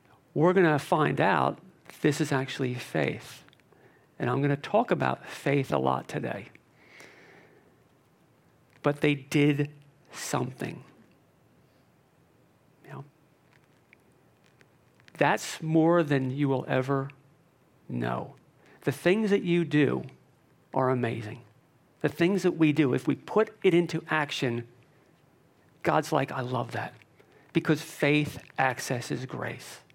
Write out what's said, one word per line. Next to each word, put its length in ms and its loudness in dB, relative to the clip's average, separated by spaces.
We're 180 4
gonna 280 4
find 400 2
out 380 2
this 200 2
is 120 -2
actually 420 -2
faith. 720 -6
And 100 -2
I'm 140 -2
gonna 140 0
talk 340 0
about 340 -2
faith 480 -2
a 60 2
lot 300 -2
today. 400 -8
But 200 0
they 120 4
did 560 2
something. 720 -6
You 60 -20
know? 140 -14
That's 460 0
more 400 4
than 300 0
you 160 0
will 180 0
ever 420 0
know. 460 -6
The 100 -2
things 400 2
that 120 2
you 220 2
do 380 2
are 160 0
amazing. 520 -4
The 80 0
things 360 0
that 80 2
we 200 4
do, 220 2
if 140 -2
we 80 2
put 340 0
it 100 8
into 340 2
action, 600 -2
God's 300 0
like, 180 0
"I 120 -6
love 280 -4
that." 240 -8
Because 300 2
faith 560 0
accesses 720 -2
grace. 540 -12